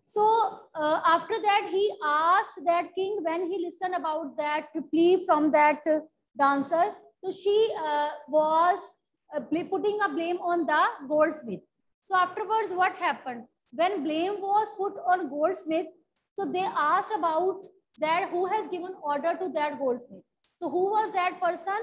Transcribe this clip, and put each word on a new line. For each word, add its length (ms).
So, 600
uh, 300
after 340
that, 320
he 320
asked 640
that 300
king, 260
when 320
he 100
listened 320
about 440
that 300
plea 360
from 260
that, 340
uh, 120
dancer, 560
so 80
she, 480
uh, 300
was, 500
uh, 40
bl-, 280
putting 340
a 60
blame 300
on 260
the 180
goldsmith. 540
So 80
afterwards, 560
what 240
happened? 480
When 280
blame 380
was 280
put 160
on 220
goldsmith, 600
so 140
they 180
asked 500
about 460
that 320
who 160
has 220
given 340
order 360
to 140
that 260
goldsmith. 440
So 100
who 220
was 200
that 260
person? 440